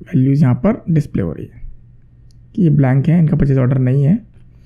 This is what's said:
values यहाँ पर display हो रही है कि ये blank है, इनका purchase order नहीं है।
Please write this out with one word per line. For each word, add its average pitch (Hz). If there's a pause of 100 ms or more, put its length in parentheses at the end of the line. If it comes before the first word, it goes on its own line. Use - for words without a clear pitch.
values 139
यहाँ 123
पर 190
display 147
हो 82
रही -
है - (920)
कि 208
ये 165
blank 135
है, 170
इनका 151
purchase 139
order 131
नहीं 131
है। 180 (460)